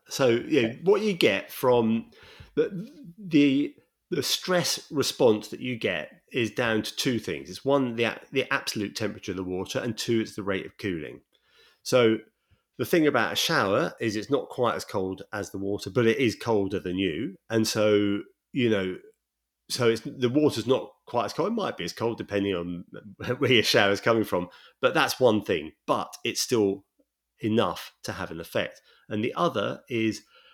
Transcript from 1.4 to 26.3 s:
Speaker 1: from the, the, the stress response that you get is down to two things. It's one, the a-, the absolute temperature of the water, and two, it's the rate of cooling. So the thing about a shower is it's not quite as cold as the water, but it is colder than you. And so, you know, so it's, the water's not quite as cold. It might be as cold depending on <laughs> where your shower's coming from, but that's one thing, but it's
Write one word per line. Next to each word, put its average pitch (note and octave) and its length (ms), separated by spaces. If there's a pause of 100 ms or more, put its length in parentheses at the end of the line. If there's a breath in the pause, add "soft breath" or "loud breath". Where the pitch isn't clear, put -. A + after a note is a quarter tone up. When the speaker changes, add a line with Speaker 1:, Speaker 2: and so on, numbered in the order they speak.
Speaker 1:
from A2+ 580 (440 loud breath)
the, F3+ 340 (300)
the, C#3+ 560 (360)
the D#3 120
stress - 680
response B2 580
that - 120
you B2+ 160
get F#2 460 (100)
is A#2 180
down A2+ 320
to - 140
two B2 220
things. D2+ 320
It's - 160
one, C3 300
the A#2 80
a-, - 160 (120)
the C3 180
absolute A#2+ 460
temperature G2+ 360
of F2 40
the F#2 80
water, F#2 340
and A#2 180
two, A#2 240
it's G#2+ 160
the G#2+ 60
rate F#2+ 220
of - 140
cooling. D#2 420 (640 soft breath)
So A#2 340 (640)
the B2 80
thing E3 200
about A2+ 280
a - 20
shower C3+ 640
is A2 160
it's G#2 140
not C3+ 180
quite A#2 260
as F#2+ 120
cold F#2+ 340 (140)
as G2+ 160
the G2+ 80
water, G2 320
but A2+ 160
it A2+ 100
is A2+ 180
colder G2+ 460
than F2+ 160
you. F#2+ 400 (140)
And A2+ 180
so, G#2 520 (320)
you B2 180
know, F#2+ 260 (760)
so A#2+ 180
it's, A2+ 160
the C3 240
water's B2+ 380
not A#2+ 240 (160)
quite A#2 180
as G#2 80
cold. E3 160
It A#3 60
might F3 240
be F2+ 60
as F2 100
cold A2+ 240
depending G2+ 360
on F2 300 (220)
<laughs> A#2+ 320
where C3+ 140
your A2 100
shower's G2+ 380
coming A2+ 240
from, F2+ 240 (340 loud breath)
but B2+ 100
that's C#3 260
one A2 240
thing, D#2 300 (140)
but A#2 360
it's - 200